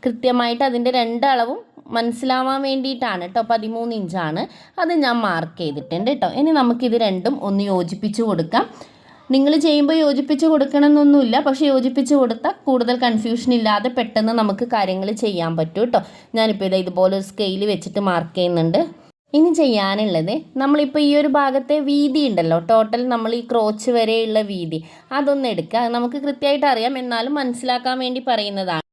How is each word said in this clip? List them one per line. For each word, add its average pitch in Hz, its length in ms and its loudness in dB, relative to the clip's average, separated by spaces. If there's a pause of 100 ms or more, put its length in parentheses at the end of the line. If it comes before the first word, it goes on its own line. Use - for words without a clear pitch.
കൃത്യമായിട്ട് 247 640 0
അതിൻ്റെ 240 300 -2
രണ്ടളവും 240 600 0 (380)
മനസ്സിലാവാൻ 254 680 -2
വേണ്ടിയിട്ടാണ് 254 680 -4
ട്ടോ. 226 180 0
പതിമൂന്ന് 226 500 -4
ഇഞ്ചാണ്, 170 420 -4 (400)
അത് 330 100 0 (120)
ഞാൻ 240 120 0 (100)
മാർക്ക് 165 360 -4
ചെയ്തിട്ടുണ്ട് 165 480 -4 (100)
ട്ടോ. 175 80 0 (120)
ഇനി 320 200 2
നമുക്കിത് 240 360 0 (100)
രണ്ടും 196 280 -2 (140)
ഒന്ന് 196 240 0
യോജിപ്പിച്ച് 185 560 -2
കൊടുക്കാം. 180 360 0 (680)
നിങ്ങൾ 277 180 4 (120)
ചെയ്യുമ്പോൾ 294 300 4 (100)
യോജിപ്പിച്ച് 285 480 0
കൊടുക്കണമെന്നൊന്നുമില്ല, 285 800 4 (140)
പക്ഷേ 269 240 0
യോജിപ്പിച്ച് 262 480 2
കൊടുത്താൽ 247 340 -2 (140)
കൂടുതൽ 247 340 2
കൺഫ്യൂഷൻ 233 540 0
ഇല്ലാതെ 214 400 2
പെട്ടെന്ന് 220 420 0
നമുക്ക് 208 260 0 (120)
കാര്യങ്ങൾ 190 320 -2 (160)
ചെയ്യാൻ 170 340 -2
പറ്റും 190 320 -2
ട്ടോ. 226 80 4 (380)
ഞാനിപ്പോൾ 208 320 0
ഇത് 190 160 2
ഇതുപോലെ 185 340 2
ഒരു 190 140 -8
സ്കെയിൽ 190 280 -4 (120)
വെച്ചിട്ട് 175 360 -6
മാർക്ക് 165 300 -2
ചെയ്യുന്നുണ്ട്. 175 420 2 (560)
ഇനി 320 120 6 (100)
ചെയ്യാനുള്ളത് 202 720 2 (300)
നമ്മളിപ്പോൾ 285 460 2
ഈ 285 120 4
ഒരു 302 180 2
ഭാഗത്തെ 269 380 0 (140)
വീതി 285 400 2
ഉണ്ടല്ലോ, 165 280 2 (120)
ടോട്ടൽ 226 320 2 (120)
നമ്മൾ 226 240 -2
ഈ 240 40 -4 (100)
ക്രോച്ച് 214 460 0
വരെയുള്ള 226 420 2 (100)
വീതി 170 300 -6 (400)
അതൊന്ന് 277 340 0
എടുക്കുക. 190 320 -2
അത് 233 120 -2
നമുക്ക് 240 280 -4
കൃത്യമായിട്ട് 285 480 0
അറിയാം, 240 200 -2 (100)
എന്നാലും 247 380 -4
മനസ്സിലാക്കാൻ 247 600 -4
വേണ്ടി 254 260 -4
പറയുന്നതാണ്. 196 640 -2